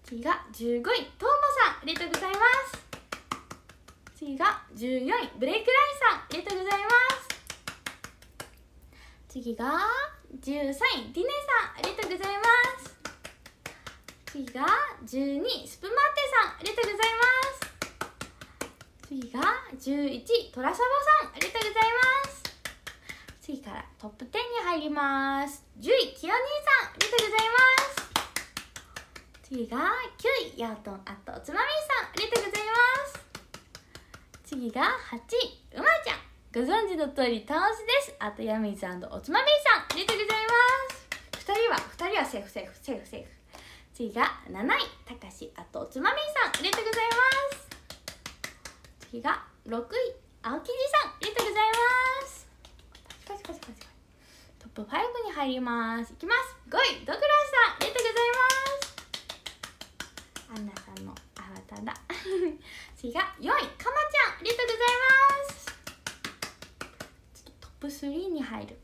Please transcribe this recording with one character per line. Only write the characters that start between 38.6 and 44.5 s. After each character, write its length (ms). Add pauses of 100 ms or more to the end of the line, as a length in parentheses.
ー 40
ズ 60
ア 80
ン 60
ド 100
お 120
つ 100
ま 120
み 40 (160)
さ 160
ん。 40
あ 120
り 100
が 80
と 60
う 60
ご 60
ざ 80
い 60
ま 80 (420)
す。 120 (300)
二 180
人 160
は、 60
二 320
人 100
は 60
セ 120
ー 60
フ、 80
セ 100
ー 40
フ、 120
セ 160
ー 60
フ、 80
セ 100
ー 60
フ。 60 (640)
次 200
が 260 (100)
七 280